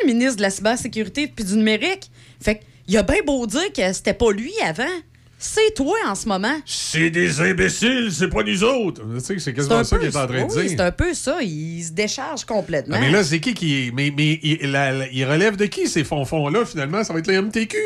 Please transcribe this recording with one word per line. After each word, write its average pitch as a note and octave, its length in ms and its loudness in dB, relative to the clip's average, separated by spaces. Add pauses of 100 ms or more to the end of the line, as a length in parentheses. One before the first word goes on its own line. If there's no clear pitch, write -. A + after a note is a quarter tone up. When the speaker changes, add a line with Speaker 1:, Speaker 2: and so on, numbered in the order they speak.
Speaker 1:
le F#4 60 4
ministre B3 300 4
de G3 60 -2
la G3 80 2
cybersécurité A3 760 -2
puis - 160 -8
du F#3+ 120 0
numérique. A3 560 0 (300)
Fait G#3+ 200 -2 (240)
qu'il G3 120 2
a G#3 60 4
bien D4+ 220 2
beau C4+ 220 0
dire D4+ 280 -2
que F#3+ 180 0
c'était G3 200 -2
pas A#3 180 2
lui A3+ 200 -4 (120)
avant. E3 200 -2 (540)
C'est - 380 2
toi C#4+ 200 0 (120)
en G3 80 0
ce F#3 120 -6
moment. G#3+ 380 0
Speaker 2:
C'est - 440 0
des E3 300 0
imbéciles, F#3+ 720 2
c'est E3+ 180 0
pas G#3+ 140 0
nous G#3 200 0
autres. A3 380 0 (140)
Tu B2 40 -4
sais, F#3 200 -4
c'est D3 140 -4
quasiment C#3+ 220 2
Speaker 1:
C'est A#3 60 6
un - 20 2
Speaker 2:
ça - 140 2
Speaker 1:
peu - 40 0
Speaker 2:
qu'il D#3 120 0
est D3 40 -2
en C3+ 100 0
train B2+ 200 0
de G4+ 60 -6
Speaker 1:
oui, - 80 2
Speaker 2:
dire. - 80 0
Speaker 1:
c'est F#3+ 120 0
un F3+ 100 2
peu E4 220 0
ça. D4 280 -2
Il E3 420 -6
se E3 80 -10
décharge A3+ 540 -4
complètement. E3 520 -2
Speaker 2:
Ah, - 40 2
mais C3+ 100 4
là, G3 120 6
c'est D#3 160 0
qui A#3+ 140 -2
qui C#3 340 0
est, A#2 60 -6
mais, C#3+ 220 0
mais D3+ 280 2
il, D3 280 0
la, C3+ 200 2
la, C3 180 -2
il C3 160 -2
relève F3+ 300 4
de G3+ 100 2
qui, F4+ 220 0
ces D#3+ 160 0
fonds-fonds-là, D3+ 640 0
finalement ? D#3+ 380 -2
Ça G#3 100 -4
va E3 60 -2
être D#3+ 80 -4
le F#3+ 80 4
M G3 160 0
T A3 160 0
Q, G#4 180 -8